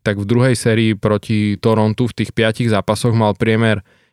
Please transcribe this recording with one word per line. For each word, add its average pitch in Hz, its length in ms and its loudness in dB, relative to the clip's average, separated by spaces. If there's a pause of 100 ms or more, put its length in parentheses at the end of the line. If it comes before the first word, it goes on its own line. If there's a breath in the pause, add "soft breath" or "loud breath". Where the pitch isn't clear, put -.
tak 104 160 -4
v 101 80 -6
druhej 120 320 2
sérii 110 380 0
proti 104 600 -2
Torontu 110 540 0
v - 80 -10
tých - 160 -4
piatich 110 340 0
zápasoch 110 460 0
mal 110 240 2
priemer 110 480 0 (280 soft breath)